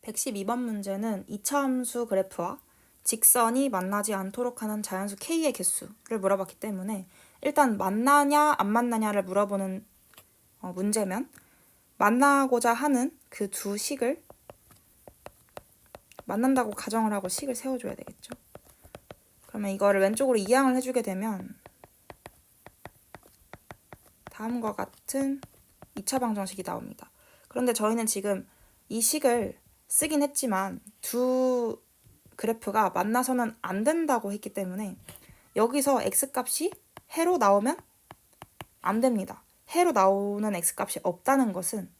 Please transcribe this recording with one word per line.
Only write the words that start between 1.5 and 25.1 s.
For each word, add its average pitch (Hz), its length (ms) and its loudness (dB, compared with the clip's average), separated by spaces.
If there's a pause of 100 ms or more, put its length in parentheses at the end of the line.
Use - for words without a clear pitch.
함수 247 420 -2
그래프와 190 540 -2 (440)
직선이 240 680 4
만나지 202 440 -2
않도록 226 500 -6
하는 214 180 -4
자연수 202 360 -6
K의 320 360 0
개수를 - 680 -6
물어봤기 190 400 -2
때문에 196 480 -6 (340)
일단 277 360 4
만나냐, 285 800 4
안 202 140 0
만나냐를 220 520 0
물어보는, 196 640 -2 (760)
어, 180 120 -10
문제면 208 560 -4 (680)
만나고자 247 760 4
하는 262 440 0 (120)
그 202 200 -4
두 202 280 -6
식을 269 460 -4 (2000)
만난다고 240 460 0
가정을 220 420 -2
하고 190 160 -4
식을 269 260 -6
세워줘야 262 400 -6
되겠죠. - 380 -16 (1120)
그러면 202 260 -6
이거를 196 300 4
왼쪽으로 220 360 2
이항을 254 380 4
해주게 254 260 -2
되면 196 540 -6 (2750)
다음과 220 420 -4
같은 - 680 -4 (560)